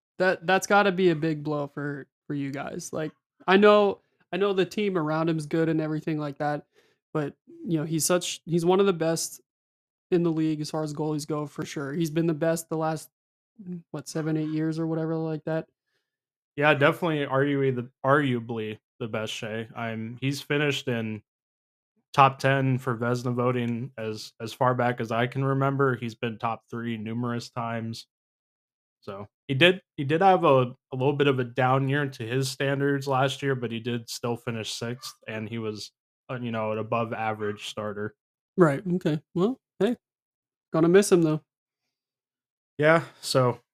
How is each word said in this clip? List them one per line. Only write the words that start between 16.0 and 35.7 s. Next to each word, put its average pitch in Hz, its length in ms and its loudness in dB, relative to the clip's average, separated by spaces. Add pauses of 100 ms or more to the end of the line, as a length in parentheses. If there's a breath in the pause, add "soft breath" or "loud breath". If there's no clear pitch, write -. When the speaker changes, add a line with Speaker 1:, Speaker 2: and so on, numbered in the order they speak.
Speaker 2:
Yeah, 147 180 6
definitely 151 540 2
arguably 135 480 2
the, 120 140 -6 (140)
arguably 120 760 0 (200)
the 120 80 -6
best, 110 260 -6
Shay. 110 420 -8
I'm, 113 440 -8
he's 135 220 -4
finished 147 460 -2
in 113 340 -4 (920)
top 131 260 6
ten 135 400 2
for 123 180 -4
Vezina 123 380 -2
voting 120 640 -2
as, 110 440 -8
as 113 120 -8
far 127 200 2
back 123 260 0
as 113 120 -4
I 120 160 2
can 131 160 -4
remember. 135 520 2
He's 113 200 -8
been 113 240 -6
top 113 320 -6
three 117 260 -6
numerous 117 520 -6
times. 117 580 -8 (920)
So 101 260 -12 (200)
he 139 60 -2
did, 175 280 4 (140)
he 147 80 -6
did 156 180 0
have 185 220 6
a, 131 300 4 (180)
a 135 40 -8
little 135 180 0
bit 143 140 2
of 127 120 2
a 127 40 -2
down 131 460 0
year 143 180 -2
to 135 180 -10
his 135 240 -2
standards 139 580 -2
last 135 360 0
year, 139 120 0
but 117 160 -6
he 113 80 -6
did 117 300 -6
still 120 260 -4
finish 113 380 -8
sixth, 120 400 -10 (140)
and 110 200 -8
he 117 120 -8
was, 107 320 -8 (380)